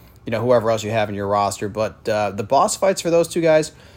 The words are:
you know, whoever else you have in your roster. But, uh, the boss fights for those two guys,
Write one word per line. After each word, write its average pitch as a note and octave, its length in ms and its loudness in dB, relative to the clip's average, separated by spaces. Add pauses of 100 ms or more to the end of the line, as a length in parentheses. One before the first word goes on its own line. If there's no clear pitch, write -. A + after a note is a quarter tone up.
(260)
you A2+ 60 -6
know, A2 100 -2
whoever A#2 300 2
else G#2+ 120 -2
you G#2+ 60 -6
have G#2+ 200 0
in G#2 40 -8
your G2+ 140 -6
roster. G2+ 420 -2
But, G#2+ 400 -6
uh, G#2 220 0
the G#2 120 -8
boss D#3+ 320 2
fights F#3+ 260 0
for E3+ 100 -2
those E3+ 160 2
two E3+ 140 -4
guys, D#3 300 2 (260)